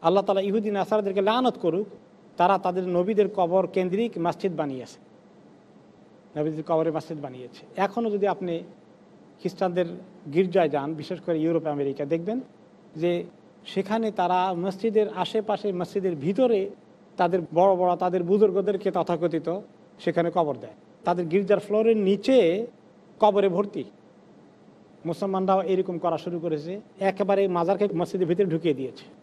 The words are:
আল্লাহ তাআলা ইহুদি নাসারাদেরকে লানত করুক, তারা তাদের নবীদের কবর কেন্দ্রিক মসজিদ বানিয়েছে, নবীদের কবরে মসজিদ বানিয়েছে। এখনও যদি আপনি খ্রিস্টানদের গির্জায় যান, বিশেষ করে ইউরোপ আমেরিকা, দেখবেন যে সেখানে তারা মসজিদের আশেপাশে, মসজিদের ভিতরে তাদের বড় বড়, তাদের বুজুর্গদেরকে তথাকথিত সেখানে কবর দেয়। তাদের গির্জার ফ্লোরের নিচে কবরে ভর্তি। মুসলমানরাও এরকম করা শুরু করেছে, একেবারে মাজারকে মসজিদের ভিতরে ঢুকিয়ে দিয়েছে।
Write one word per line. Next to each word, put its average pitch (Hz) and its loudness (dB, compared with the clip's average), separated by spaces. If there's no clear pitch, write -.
আল্লাহ 185 2
তাআলা 196 0
ইহুদি 202 0
নাসারাদেরকে 196 0
লানত 233 0
করুক, 185 -2
তারা 185 4
তাদের 185 -2
নবীদের 185 2
কবর 180 2
কেন্দ্রিক 190 -2
মসজিদ 175 -2
বানিয়েছে, 135 -8
নবীদের 156 -4
কবরে 160 2
মসজিদ 151 -8
বানিয়েছে। 127 -16
এখনও 214 -2
যদি 202 0
আপনি 175 -2
খ্রিস্টানদের 180 -2
গির্জায় 175 4
যান, 143 -4
বিশেষ 160 -10
করে 165 -2
ইউরোপ 160 0
আমেরিকা, 143 -4
দেখবেন 170 -4
যে 175 -2
সেখানে 214 -2
তারা 180 0
মসজিদের 202 0
আশেপাশে, 208 -2
মসজিদের 180 -4
ভিতরে 196 2
তাদের 180 2
বড় 185 6
বড়, 180 2
তাদের 180 -2
বুজুর্গদেরকে 196 2
তথাকথিত 170 -2
সেখানে 170 0
কবর 151 2
দেয়। 113 -16
তাদের 175 0
গির্জার 190 2
ফ্লোরের 220 2
নিচে 202 4
কবরে 202 6
ভর্তি। 185 -2
মুসলমানরাও 190 0
এরকম 185 -2
করা 165 -2
শুরু 170 -6
করেছে, 165 -6
একেবারে 196 2
মাজারকে 185 2
মসজিদের 175 0
ভিতরে 180 2
ঢুকিয়ে 160 0
দিয়েছে। 131 -8